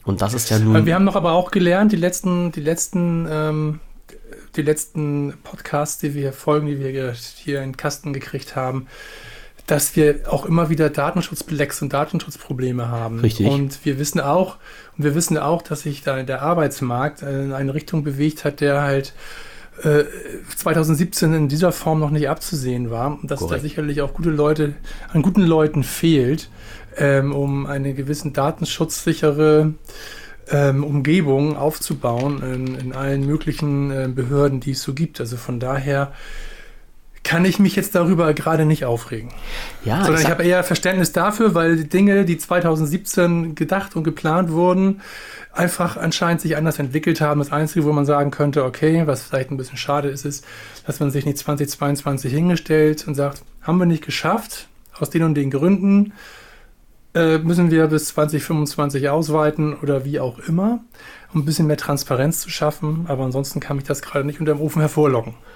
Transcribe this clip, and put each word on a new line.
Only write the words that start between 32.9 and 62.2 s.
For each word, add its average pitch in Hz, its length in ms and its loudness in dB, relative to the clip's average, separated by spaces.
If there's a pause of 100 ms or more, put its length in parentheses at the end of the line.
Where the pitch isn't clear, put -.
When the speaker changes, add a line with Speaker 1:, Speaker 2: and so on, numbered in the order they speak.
Speaker 2:
allen 139 320 -2
möglichen, 143 680 -2
äh, 131 200 -2
Behörden, 135 460 2
die 135 140 -6
es 127 100 -6
so 135 120 -6
gibt. 160 260 -4
Also 123 160 -8
von 120 240 -6
daher 139 520 -2 (1120)
kann 170 220 2
ich 190 140 2
mich 196 180 4
jetzt - 180 -2
darüber 170 400 4
gerade 156 300 2
nicht 151 220 2
aufregen. 117 440 -4 (540)
Speaker 1:
Ja, 113 120 0
Speaker 2:
Sondern 160 180 4
Speaker 1:
ich 160 60 4
Speaker 2:
ich 151 60 4
Speaker 1:
sag 160 120 2
Speaker 2:
habe 170 40 2
eher 175 220 4
Verständnis 180 480 0
dafür, 202 420 2
weil 165 220 4
die 156 120 -2
Dinge, 196 360 6
die 170 140 0
zweitausendsiebzehn 170 1160 0
gedacht 190 400 -2
und 160 100 -2
geplant 160 460 0
wurden, 185 520 2 (500)
einfach 175 460 -2
anscheinend 170 420 0
sich 160 160 -2
anders 156 220 0
entwickelt 151 420 0
haben. 147 180 2
Das 143 140 -2
Einzige, 156 320 0
wo 151 80 2
man 143 140 2
sagen 143 240 2
könnte, 143 340 0
okay, 156 420 2
was 135 160 -2
vielleicht 131 280 -4
ein 139 80 -6
bisschen 127 180 -12
schade 143 320 -2
ist, 139 160 -8
ist, 143 200 -8 (420)
dass - 120 -4
man 143 120 2
sich 139 160 -2
nicht 143 120 -2
zwanzig 147 300 -4
zweiundzwanzig 139 640 -2
hingestellt 156 720 2
und 151 80 -4
sagt, 139 280 -2 (180)
haben 170 180 0
wir 180 80 4
nicht 165 180 2
geschafft, - 640 -4 (300)
aus 147 120 -4
den 160 120 2
und 160 120 2
den 139 160 0
Gründen, 196 640 4 (960)
äh, 160 260 4
müssen 170 320 4
wir 160 180 6
bis 151 180 2
zwanzig 151 380 0
fünfundzwanzig 143 680 0
ausweiten 151 640 2
oder 139 300 -2
wie 143 160 -4
auch 127 180 -6
immer, 202 420 0 (540)
um 160 60 2
ein 139 40 0
bisschen 151 220 2
mehr 151 100 2
Transparenz 143 640 -2